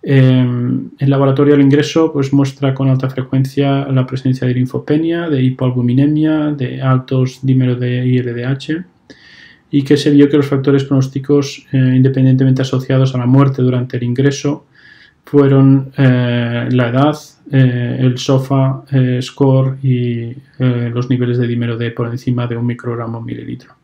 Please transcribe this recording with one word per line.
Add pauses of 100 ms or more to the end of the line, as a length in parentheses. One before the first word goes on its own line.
Eh, (500)
el
laboratorio
al
ingreso,
pues,
muestra
con
alta
frecuencia
la
presencia
de
linfopenia,
de
hipoalbuminemia,
de
altos
dímeros
de
I
L
D
H, (880)
y
que
se
vio
que
los
factores
pronósticos,
eh,
independientemente
asociados
a
la
muerte
durante
el
ingreso (580)
fueron,
eh,
la
edad, (340)
eh,
el
sofa,
eh,
score
y, (240)
eh,
los
niveles
de
dímero
D
por
encima
de
un
microgramo
mililitro. (120)